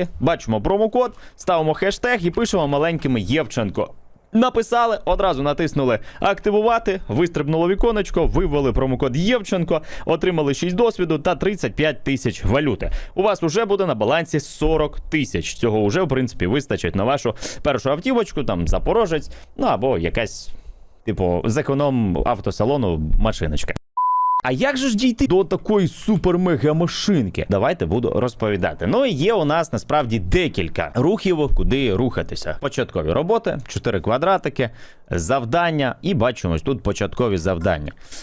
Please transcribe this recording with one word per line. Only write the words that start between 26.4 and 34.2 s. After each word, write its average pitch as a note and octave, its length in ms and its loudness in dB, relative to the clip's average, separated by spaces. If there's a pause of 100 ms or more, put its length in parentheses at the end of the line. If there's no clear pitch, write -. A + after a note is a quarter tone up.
Давайте G#2 360 2
буду G#2+ 240 0
розповідати. G2+ 800 -2
Ну, A#3 180 2
і B3 60 0
є E3+ 220 2
у F3+ 120 2
нас D#3 280 0
насправді A#2 460 0
декілька F2 760 0
рухів, D#3 600 2
куди C3 400 2
рухатися. F2 680 -2
Початкові F#2 500 -2
роботи, F3 460 0 (100)
чотири - 340 -2
квадратики, C#3 680 0 (400)